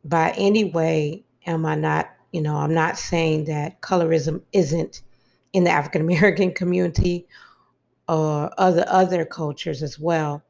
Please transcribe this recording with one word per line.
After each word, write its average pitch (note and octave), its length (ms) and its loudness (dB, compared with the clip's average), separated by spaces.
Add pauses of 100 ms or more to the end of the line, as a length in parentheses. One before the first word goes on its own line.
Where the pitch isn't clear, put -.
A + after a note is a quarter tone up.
by D#3+ 300 0
any G#3 280 2
way D#3+ 600 -2 (220)
am D#3+ 200 -2
I D#3 100 0
not, D#3 340 0 (220)
you E3 100 -4
know, D3+ 140 -2
I'm D3+ 180 -2
not E3 240 0
saying D#3+ 480 -2
that D3+ 360 -6
colorism D#3+ 600 0 (120)
isn't E3 500 0 (500)
in F3+ 120 4
the F3 40 4
African D#3 320 0
American F3+ 500 2
community F3+ 760 -2 (800)
or D#3 500 0
other, F#3 300 4
other F3+ 360 2
cultures D#3 600 -8
as D3 160 -10
well D3+ 500 -2